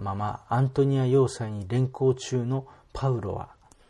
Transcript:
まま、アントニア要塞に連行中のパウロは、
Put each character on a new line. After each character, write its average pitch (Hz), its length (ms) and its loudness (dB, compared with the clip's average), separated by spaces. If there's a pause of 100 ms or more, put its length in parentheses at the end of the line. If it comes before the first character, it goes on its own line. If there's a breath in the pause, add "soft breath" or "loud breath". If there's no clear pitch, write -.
ま 98 160 -4
ま、 104 320 -4
ア 120 120 2
ン 135 100 2
ト 139 120 2
ニ 139 160 2
ア 127 80 2
要 131 220 6
塞 110 240 -6
に 101 160 -8
連 127 200 2
行 131 260 2
中 127 300 -4
の 135 220 -2 (260 loud breath)
パ 135 180 -2
ウ 117 100 0
ロ 95 140 -4
は、 - 160 -10 (400 soft breath)